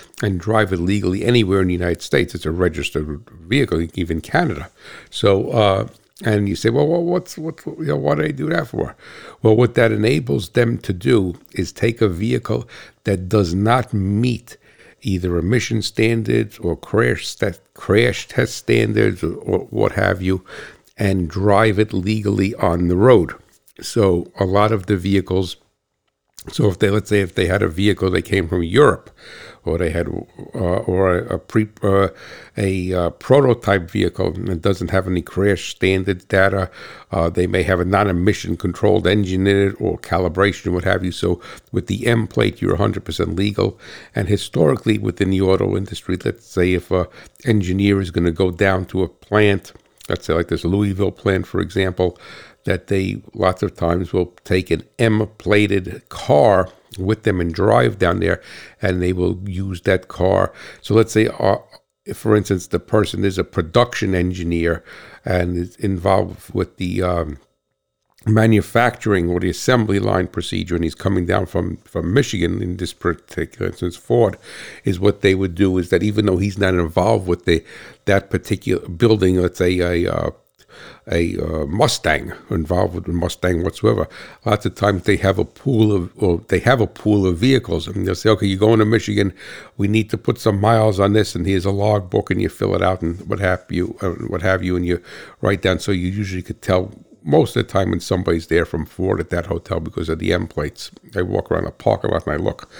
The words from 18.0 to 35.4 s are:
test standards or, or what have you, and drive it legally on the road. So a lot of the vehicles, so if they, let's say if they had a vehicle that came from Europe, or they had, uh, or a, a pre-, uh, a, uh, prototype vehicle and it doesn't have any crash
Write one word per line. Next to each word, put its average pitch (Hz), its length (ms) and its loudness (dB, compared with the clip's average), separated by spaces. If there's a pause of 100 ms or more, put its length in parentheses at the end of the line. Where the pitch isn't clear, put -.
test - 280 -2
standards 57 640 0
or, 80 120 -4
or 95 240 -2 (120)
what 104 220 0
have 95 300 0
you, 92 220 -2 (520)
and 95 320 0
drive 101 500 2
it 107 140 0
legally 101 640 0
on 87 320 0
the 90 80 2
road. 104 380 6 (460)
So 95 600 0
a 101 40 2
lot 101 280 2
of 95 140 -4
the 104 100 0
vehicles, 92 600 0 (920)
so - 180 2
if 90 120 -2
they, 101 100 4
let's 104 200 -2
say 104 100 4
if 92 160 -4
they 95 100 2
had 95 160 2
a 95 60 2
vehicle 95 420 0
that 90 120 0
came 92 260 -2
from 87 160 -2
Europe, 117 460 2 (540)
or 80 120 -2
they 85 140 -2
had, 85 180 -2 (460)
uh, - 40 -8
or 92 600 0
a, 92 160 -4
a 87 40 -4
pre-, 107 300 -2 (140)
uh, 98 260 2 (480)
a, 95 380 -2
uh, 87 160 0
prototype 113 800 2
vehicle 98 380 0
and 92 200 -6
it 87 140 -4
doesn't 92 280 -2
have 95 160 0
any 90 140 0
crash 95 500 -2